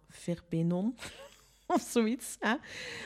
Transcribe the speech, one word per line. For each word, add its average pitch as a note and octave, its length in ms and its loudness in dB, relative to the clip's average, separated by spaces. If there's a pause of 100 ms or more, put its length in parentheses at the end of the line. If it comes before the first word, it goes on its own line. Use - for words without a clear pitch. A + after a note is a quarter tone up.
verbenon F3 880 0 (340)
<laughs> - 360 -20
of - 240 2
zoiets, A#3 480 2
hè? A3 160 2 (520)